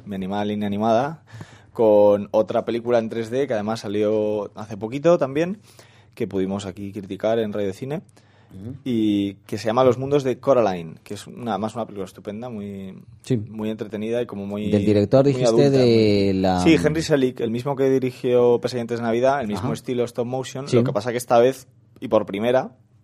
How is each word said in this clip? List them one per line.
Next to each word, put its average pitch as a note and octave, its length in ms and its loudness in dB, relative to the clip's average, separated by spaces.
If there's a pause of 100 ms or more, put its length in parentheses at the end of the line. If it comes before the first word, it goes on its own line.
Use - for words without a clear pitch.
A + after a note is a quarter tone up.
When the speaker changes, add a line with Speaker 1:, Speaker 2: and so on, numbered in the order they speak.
Speaker 1:
mi G2+ 120 -10
animada G2 280 -4
línea G#2 220 -4
animada, A2+ 560 0 (500)
con G#2 600 6
otra A2 320 0
película A#2 340 0
en A2+ 100 -2
tres A2+ 220 -8
D C3+ 160 -2
que B2+ 80 -4
además G#2+ 260 -4
salió G#2+ 760 -2
hace G#2 200 -14
poquito C#3+ 420 0
también, D3+ 400 -4 (560)
que A2+ 120 -6
pudimos G2 400 -4
aquí G2 260 -12
criticar G2+ 460 -4
en G#2 140 -2
Radio G2+ 200 -4
Cine, C3+ 300 -10 (480)
Speaker 2:
Ujú. A2+ 320 -16
Speaker 1:
y G#2 520 0 (100)
que - 140 -8
se A#2 80 -6
llama A#2+ 180 4
Los A#2+ 140 4
mundos C#3 260 0
de B2 160 -4
Coraline, F#2+ 540 0 (100)
que - 80 -14
es - 140 -14
una, A2 320 -8
más A2 160 -6
una A2+ 100 -8
película G2 220 -12
estupenda, G#2+ 420 -14
muy, G2 500 -14 (220)
Speaker 2:
Sí. B2+ 160 -2
Speaker 1:
muy G#2+ 320 -6
entretenida A2 540 -6
y A#2 40 -6
como G2+ 200 -10
muy G#2 240 -6
Speaker 2:
Del G#2 160 2
director, G#2 400 4
Speaker 1:
muy C3+ 80 4
Speaker 2:
dijiste, B2+ 160 2
Speaker 1:
adulta, C#3 180 6
Speaker 2:
de A2 640 4
Speaker 1:
muy F#2+ 80 0
Speaker 2:
la F#2 220 2
Speaker 1:
Sí, D#3+ 200 6
Henry D#3 200 0
Selick, C3 380 0
el A2 100 -2
mismo B2+ 260 -4
que C3+ 140 2
dirigió B2 680 2
Pese B2 220 -4
Antes A#2 200 -6
de A#2 40 -6
Navidad, B2+ 380 2
el G#2+ 60 -6
mismo G2+ 180 -6
Speaker 2:
Ajá. A#2+ 80 -2
Speaker 1:
estilo A#2+ 300 -4
stop A#2+ 220 -6
motion, B2+ 400 -8
Speaker 2:
Sí. B2+ 100 2
Speaker 1:
lo A#2+ 80 6
que C3+ 100 -2
pasa B2 160 -2
que A#2 80 -2
esta A#2+ 200 4
vez, C3 300 4 (320)
y - 80 -10
por A2 160 4
primera, B2 480 0 (320)